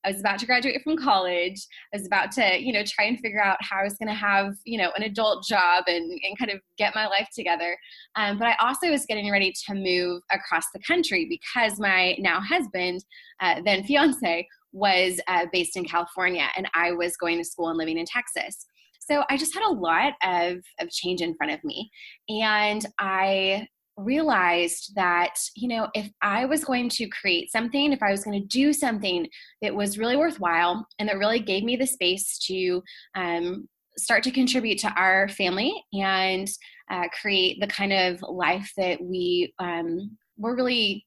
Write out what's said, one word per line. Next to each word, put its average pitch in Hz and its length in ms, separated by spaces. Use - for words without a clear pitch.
I 196 60
was 196 100
about 196 200
to 226 80
graduate 247 340
from 311 160
college. 190 640
I 202 40
was 202 100
about 190 240
to, 196 280
you 247 140
know, 208 100
try 208 220
and 233 140
figure 214 200
out 196 220
how 196 200
I - 20
was 202 160
gonna 214 160
have, 202 400
you 226 140
know, 180 160
an 208 80
adult 214 420
job 185 400
and, 170 260
and 202 280
kind 226 100
of 196 100
get 208 160
my 214 100
life 202 300
together. 175 420
Um, 208 240
but 233 80
I 226 120
also 254 300
was 285 160
getting 208 240
ready 196 240
to 202 80
move 180 560
across 170 420
the - 140
country 208 420
because 208 500
my 185 380
now 185 240
husband, 196 640
uh, 175 220
then 196 200
fiance, 233 640
was, 185 560
uh, 180 260
based 180 240
in 180 80
California, 175 640
and 190 160
I 170 200
was 175 240
going 170 200
to 170 60
school 170 260
and 165 80
living 160 220
in 165 80
Texas. - 580
So 294 300
I 277 80
just 302 160
had 392 100
a 427 80
lot 185 420
of, 180 340
of 170 80
change 180 320
in 165 140
front 151 180
of 151 100
me. 185 280
And 214 560
I 190 680
realized 196 960
that, 175 400
you 233 120
know, 226 280
if 208 140
I 208 240
was 302 180
going 247 260
to 226 180
create - 440
something, 277 400
if 262 120
I 196 80
was 196 120
gonna 202 220
do 269 260
something 208 560
that 208 140
was 202 220
really 233 180
worthwhile 180 720
and 208 100
that 196 80
really 214 220
gave 202 240
me 240 120
the 254 120
space 185 580
to, 180 380
um, 180 520
start 226 260
to 254 80
contribute 247 460
to 214 120
our 190 400
family 196 440
and, 190 540
uh, 175 160
create 185 400
the 202 80
kind 196 240
of 180 300
life 180 560
that 180 260
we, 180 540
um, 175 580
were 226 180
really 233 520